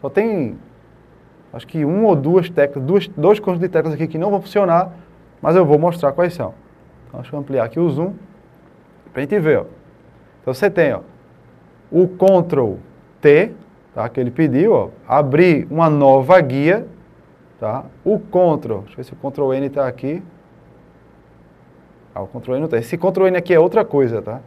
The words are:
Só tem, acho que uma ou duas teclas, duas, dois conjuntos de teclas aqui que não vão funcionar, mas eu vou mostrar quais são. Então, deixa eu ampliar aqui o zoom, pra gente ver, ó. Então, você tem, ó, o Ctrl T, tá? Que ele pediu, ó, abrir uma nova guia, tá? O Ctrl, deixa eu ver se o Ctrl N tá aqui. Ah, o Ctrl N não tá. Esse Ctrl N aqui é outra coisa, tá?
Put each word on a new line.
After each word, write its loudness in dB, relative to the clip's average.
Só -8
tem, -2
acho -16
que -6
uma 0
ou 4
duas 0
teclas, 0
duas, 0
dois 2
conjuntos -4
de -4
teclas -2
aqui -6
que -10
não -2
vão -2
funcionar, 0
mas 2
eu 6
vou 6
mostrar 0
quais -2
são. -10
Então, -16
deixa -14
eu -8
ampliar -2
aqui -8
o 2
zoom, -4
pra -8
gente -2
ver, 2
ó. -4
Então, -4
você 0
tem, 2
ó, -6
o 2
Ctrl 0
T, 4
tá? -4
Que -8
ele -4
pediu, 2
ó, 2
abrir 2
uma 2
nova 4
guia, 0
tá? -6
O 0
Ctrl, 0
deixa -16
eu -20
ver -14
se -20
o -20
Ctrl -4
N -2
tá -4
aqui. -8
Ah, -8
o -10
Ctrl -8
N -2
não -4
tá. -2
Esse -6
Ctrl 0
N 2
aqui -2
é 6
outra 2
coisa, -2
tá? -12